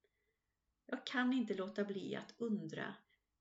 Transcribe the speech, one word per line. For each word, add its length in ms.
Jag 200
kan 260
inte 220
låta 300
bli 320
att 220
undra 560